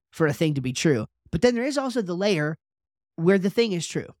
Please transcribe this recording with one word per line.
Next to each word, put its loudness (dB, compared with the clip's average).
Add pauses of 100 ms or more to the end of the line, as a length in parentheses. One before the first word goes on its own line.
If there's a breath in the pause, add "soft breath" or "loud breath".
(120)
for 2
a 0
thing 0
to -2
be -4
true. 0 (260)
But -2
then 4
there -2
is -4
also -2
the -6
layer 0 (600)
where 4
the 0
thing 0
is -4
true -8